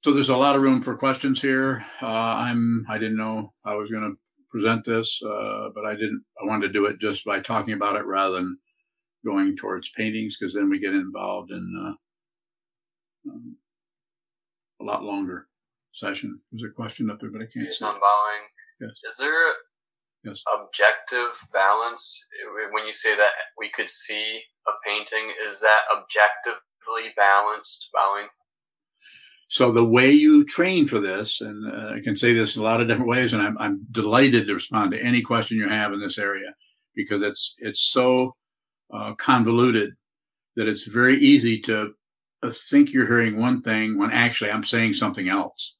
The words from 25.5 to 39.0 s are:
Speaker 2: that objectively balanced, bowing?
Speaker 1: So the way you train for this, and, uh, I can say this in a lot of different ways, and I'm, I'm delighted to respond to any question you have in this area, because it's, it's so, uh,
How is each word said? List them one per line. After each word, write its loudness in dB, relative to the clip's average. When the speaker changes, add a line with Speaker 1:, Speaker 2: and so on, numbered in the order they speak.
Speaker 2:
that 6
objectively -2
balanced, 0
bowing? 0
Speaker 1:
So 4
the 6
way 6
you 8
train 2
for 0
this, -4
and, -10
uh, -10
I -8
can -2
say 4
this 2
in -6
a -2
lot 2
of 2
different 0
ways, 2
and 0
I'm, -2
I'm -4
delighted 4
to -2
respond -2
to -6
any 2
question -2
you -2
have -2
in -6
this -6
area, -6
because -4
it's, -6
it's -4
so, 2
uh, -10